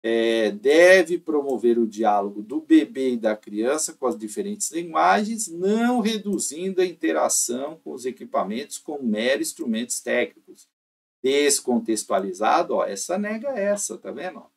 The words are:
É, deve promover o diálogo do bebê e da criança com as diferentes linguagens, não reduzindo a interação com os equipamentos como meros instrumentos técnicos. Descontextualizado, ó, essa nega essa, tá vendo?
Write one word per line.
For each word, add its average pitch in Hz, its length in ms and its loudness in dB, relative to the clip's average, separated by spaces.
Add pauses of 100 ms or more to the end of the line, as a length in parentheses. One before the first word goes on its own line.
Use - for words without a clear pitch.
É, 113 500 2
deve 165 640 6
promover 131 600 2
o 117 80 4
diálogo 104 540 0
do 123 200 -6
bebê 131 540 2
e - 20 -2
da 107 180 0
criança 117 580 -4
com - 140 -6
as 107 100 -2
diferentes 104 540 -8
linguagens, 175 760 0
não 220 520 0
reduzindo 190 800 -4
a 190 60 4
interação 160 960 -2
com 151 100 -12
os 127 140 -10
equipamentos 117 720 -6
como 147 240 -10
meros 127 460 0
instrumentos 120 500 -6
técnicos. - 680 -6 (520)
Descontextualizado, 117 1500 0
ó, 95 100 0
essa 165 340 -4
nega 220 300 -6
essa, 202 500 -4
tá - 140 -12
vendo? 170 320 -12 (120)